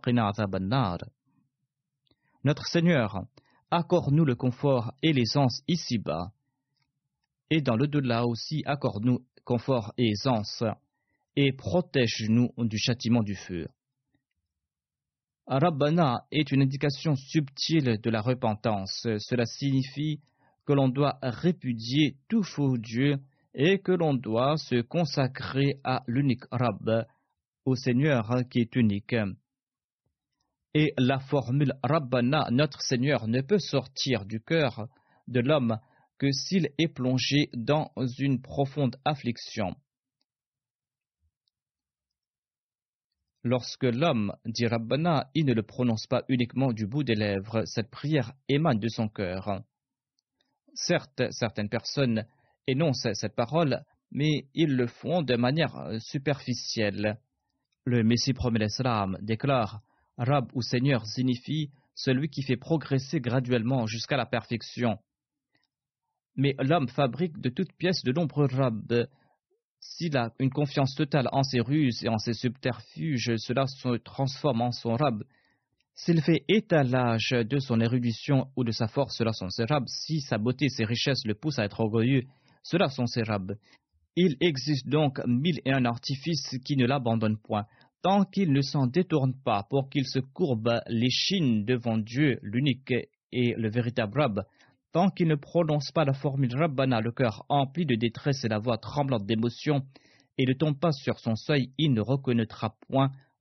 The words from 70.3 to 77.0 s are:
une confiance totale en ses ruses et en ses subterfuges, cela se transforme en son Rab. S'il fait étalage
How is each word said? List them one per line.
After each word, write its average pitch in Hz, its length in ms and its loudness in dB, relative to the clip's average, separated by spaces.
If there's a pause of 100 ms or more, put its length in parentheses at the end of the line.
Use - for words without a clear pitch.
une 135 100 2
confiance 139 460 -2
totale 143 360 0
en 135 120 2
ses 127 180 0
ruses 135 420 0
et 117 60 0
en 113 80 0
ses 113 160 -2
subterfuges, 120 1040 -4
cela 127 300 0
se 127 300 -4
transforme 135 640 -2
en 123 100 0
son 117 240 -2
Rab. 127 280 0 (720)
S'il 165 260 2
fait 160 260 2
étalage 127 840 2